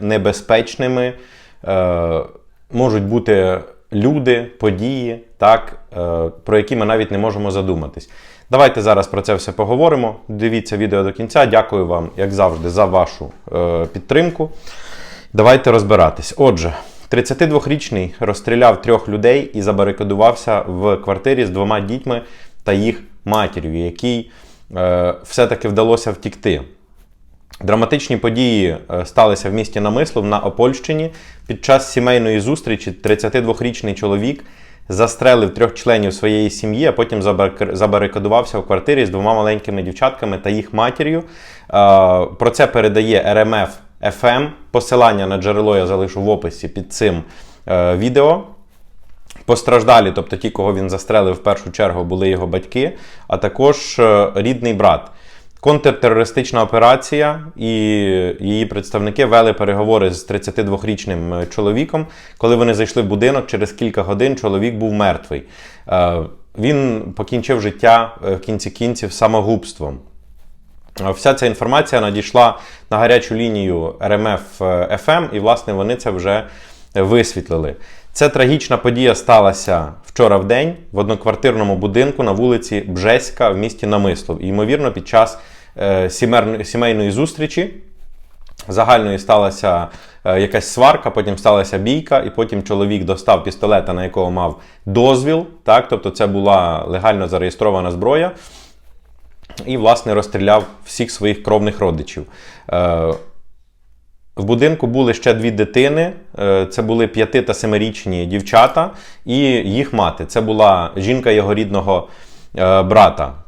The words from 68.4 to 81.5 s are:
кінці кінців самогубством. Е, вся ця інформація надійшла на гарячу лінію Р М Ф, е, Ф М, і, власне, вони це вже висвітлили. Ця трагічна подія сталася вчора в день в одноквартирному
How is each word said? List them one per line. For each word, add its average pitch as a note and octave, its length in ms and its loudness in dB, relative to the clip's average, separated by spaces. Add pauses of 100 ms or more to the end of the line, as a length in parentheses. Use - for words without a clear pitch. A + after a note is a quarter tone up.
кінці G#2+ 300 -6
кінців A#2 420 -4
самогубством. G#2 840 -2 (1000)
Е, F#2+ 100 -4
вся C#3 240 2
ця C3 120 -2
інформація B2 540 0
надійшла G#2+ 580 2 (320)
на G#2+ 80 0
гарячу A#2 360 2
лінію G2 680 -2
Р G2+ 100 0
М G#2 140 0
Ф, G2 360 -6
е, F2+ 300 0
Ф G#2 160 -4
М, E3 240 2
і, G#2+ 60 -4
власне, A2 340 0
вони G2+ 240 -2
це B2 140 -6
вже G2 340 -2 (500)
висвітлили. F#2 800 0 (380)
Ця D3 160 2
трагічна C3 480 0
подія B2 380 2
сталася G2 800 2 (140)
вчора G#2+ 300 4
в F#2+ 80 2
день C#3 300 0 (180)
в F#2+ 60 -6
одноквартирному G#2 800 0